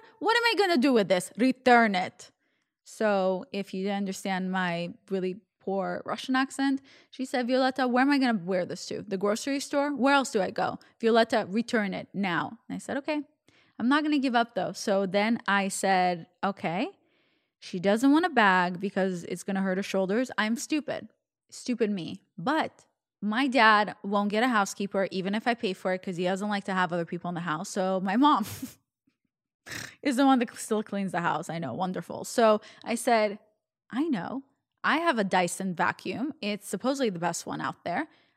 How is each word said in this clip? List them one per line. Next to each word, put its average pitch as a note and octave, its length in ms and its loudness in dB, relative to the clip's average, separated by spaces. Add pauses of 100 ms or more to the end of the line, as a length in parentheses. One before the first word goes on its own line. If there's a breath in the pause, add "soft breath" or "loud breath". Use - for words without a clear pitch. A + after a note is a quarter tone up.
(180 soft breath)
What A4 180 2
am A#4+ 140 2
I G#4+ 60 2
gonna F4 320 4
do C4 40 6
with G3+ 160 4
this? F3+ 280 0
Return A#3+ 580 4
it." - 360 -6 (540)
So F#3+ 680 0
if G3 200 -6
you F#3+ 180 -4
understand F#3+ 640 -4
my F3 400 -2 (160)
really F#3 280 -4 (220)
poor F#3+ 460 -4
Russian C4 320 -4
accent, C4+ 460 0 (280 soft breath)
she B3+ 140 -10
said, B3+ 220 -2
"Violetta, C4 420 2
where B3 140 4
am C#4 80 4
I C#4+ 80 4
gonna A#3+ 260 2
wear F3+ 220 0
this - 200 -10
to? - 160 -8
The G3 140 -6
grocery A3+ 440 -2
store? C#4+ 340 -2
Where C4+ 200 4
else C4+ 180 2
do G3+ 100 2
I F#3 80 -4
go? - 280 -4 (220 soft breath)
Violetta, A3+ 480 4
return G#3 460 -2
it - 180 -10
now." F3+ 460 -2 (100)
And F3+ 80 -10
I - 20 -10
said, G#3 200 -6
"Okay, D4+ 240 -4 (560 soft breath)
I'm A3+ 100 -2
not D4 160 4
gonna D4+ 140 0
give B3 180 0
up A#3 180 0
though." F3 180 -2
So G3 340 0
then G3+ 420 2
I G3 200 2
said, F3+ 580 0 (180)
"Okay, G3 460 -4 (680)
she - 220 -10
doesn't A3+ 320 4
want E4 140 6
a F4+ 40 -4
bag F#3 480 4
because F#3+ 460 -2
it's - 180 -8
gonna F#3+ 200 -2
hurt F#3+ 160 0
her G3+ 40 -2 (120)
shoulders. G3 420 0
I'm G#3+ 200 0
stupid, - 520 -6 (400)
stupid A3+ 420 -2
me. F#3 300 -6 (160)
But C#4 480 -4 (380)
my G#3+ 240 0
dad A3 560 4
won't G3+ 280 0
get G#3+ 120 0
a C4 60 4
housekeeper G3 640 0
even F#3+ 240 -4
if A3+ 140 -4
I A#3 60 2
pay G3 180 -2
for F#3 220 -4
it F#3 80 -6
'cause F3 160 -8
he F3+ 60 -2
doesn't G3 260 -2
like G3 140 -4
to G3 100 -4
have F3+ 180 0
other E3+ 140 -2
people F3 240 -8
in F3 40 -6
the E3+ 180 -6
house. E3 180 -6
So F#3+ 300 -2
my G3 180 -2
mom C4+ 260 6
<laughs> - 1600 -16
is C4 140 0
the C#4 100 4
one C4+ 140 6
that A#3+ 160 -4
still A3 260 -2
cleans G3 300 -6
the E3+ 80 -2
house. D#3+ 280 -2
I E3 100 -6
know, E3 140 -6
wonderful." F#3 520 -6
So A3 360 4 (240 loud breath)
I A3+ 100 -4
said, G#3+ 440 0 (520)
"I B3+ 140 -2
know. C4+ 380 -4 (400)
I A#3+ 160 2
have E4 200 0
a G3+ 60 2
Dyson F#3 500 0
vacuum. G3+ 680 -4
It's G#3 260 -6
supposedly B3+ 420 -2
the F3 80 -6
best E3+ 280 -4
one D#3 140 -8
out C3 240 -8
there. A3+ 240 -4 (280 soft breath)